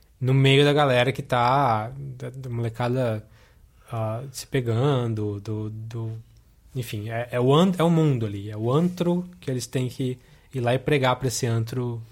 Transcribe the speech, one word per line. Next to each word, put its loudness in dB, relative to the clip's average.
No 2
meio 6
da 4
galera 4
que -4
tá, 2
da, -12
da -12
molecada, -2
ah, -6
se -14
pegando, 0
do... -6
do... -8
enfim, -8
é, -4
é 0
o 4
an-, 6
é 2
o 4
mundo 2
ali, -8
é -10
o -2
antro 0
que -8
eles -4
têm -4
que -6
ir -6
lá 2
e 2
pregar 2
pra -2
esse -4
antro -2